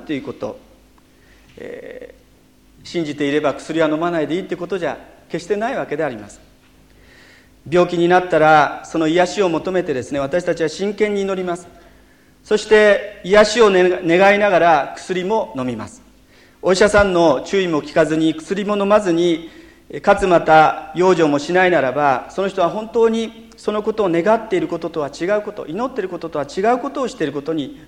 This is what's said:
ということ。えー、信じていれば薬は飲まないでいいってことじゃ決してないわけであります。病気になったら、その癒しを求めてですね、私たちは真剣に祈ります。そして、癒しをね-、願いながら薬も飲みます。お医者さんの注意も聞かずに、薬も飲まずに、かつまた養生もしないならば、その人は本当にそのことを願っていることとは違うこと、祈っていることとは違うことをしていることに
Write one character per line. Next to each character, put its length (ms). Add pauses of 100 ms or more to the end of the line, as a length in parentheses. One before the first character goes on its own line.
と 60
い 60
う 40
こ 120
と。 260 (960)
え 580 (720)
ー、 20
信 180
じ 120
て 120
い 40
れ 80
ば 140
薬 260
は 80
飲 100
ま 120
な 100
い 80
で 80
い 40
い 20
っ 20
て 100
こ 120
と 120
じ 80
ゃ 120 (300)
決 180
し 20
て 80
な 140
い 60
わ 100
け 100
で 80
あ 40
り 80
ま 120
す。 120 (1300)
病 200
気 100
に 80
な 140
っ 80
た 100
ら、 460
そ 140
の 100
癒 180
し 160
を 60
求 240
め 100
て 100
で 100
す 100
ね、 80
私 240
た 100
ち 80
は 60
真 240
剣 220
に 80
祈 120
り 80
ま 140
す。 100 (800)
そ 140
し 80
て、 580
癒 220
し 140
を 100
ね-、 340
願 320
い 20
な 120
が 80
ら 360
薬 300
も 320
飲 100
み 80
ま 140
す。 140 (600)
お 120
医 20
者 140
さ 120
ん 120
の 320
注 160
意 40
も 160
聞 120
か 100
ず 120
に、 180
薬 320
も 100
飲 100
ま 140
ず 120
に、 380 (520)
か 140
つ 100
ま 160
た 520
養 200
生 140
も 100
し 140
な 140
い 40
な 100
ら 120
ば、 380
そ 120
の 60
人 120
は 80
本 200
当 200
に 480
そ 160
の 100
こ 100
と 120
を 60
願 240
っ 140
て 80
い 40
る 80
こ 100
と 120
と 100
は 80
違 160 (140)
う 40
こ 100
と、 140
祈 180
っ 80
て 80
い 20
る 60
こ 100
と 100
と 100
は 60
違 160 (140)
う 40
こ 120
と 120
を 60
し 60
て 100
い 40
る 40
こ 100
と 100
に 340